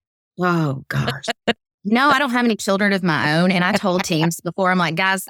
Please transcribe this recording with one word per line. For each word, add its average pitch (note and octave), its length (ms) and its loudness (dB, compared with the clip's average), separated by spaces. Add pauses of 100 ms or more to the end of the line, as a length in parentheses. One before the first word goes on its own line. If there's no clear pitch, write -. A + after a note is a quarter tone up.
(400)
Oh, D#3+ 480 0
gosh. C#3 380 -4 (600)
No, B3 240 2
I C4+ 80 4
don't C#4 140 0
have B3 140 0
any A3 100 2
children G3 380 0
of F#3 100 -2
my D3+ 360 2
own. F#3 120 4
And F3 120 0
I F#3+ 100 0
told F#3+ 320 0
teams E3 340 -2
before, F3+ 320 -2
I'm F#3 60 2
like, E3 180 0
"Guys, F#3+ 340 0